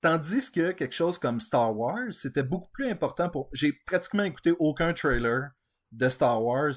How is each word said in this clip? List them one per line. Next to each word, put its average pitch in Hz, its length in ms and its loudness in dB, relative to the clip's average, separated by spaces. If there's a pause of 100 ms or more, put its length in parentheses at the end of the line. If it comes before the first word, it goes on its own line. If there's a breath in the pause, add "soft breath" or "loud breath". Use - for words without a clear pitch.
Tandis 165 500 0
que 175 220 0
quelque 139 220 -4
chose 170 240 -2
comme 120 220 -2
Star 113 360 2
Wars, 180 360 -4
c'était 139 300 -4
beaucoup 151 300 -4
plus 269 160 -4
important 175 420 -2
pour, 170 220 -6
j'ai 143 200 0 (140)
pratiquement 190 380 0
écouté 170 340 2
aucun 165 340 2
trailer 127 580 0 (400)
de 120 200 2
Star 120 340 2
Wars, 135 320 0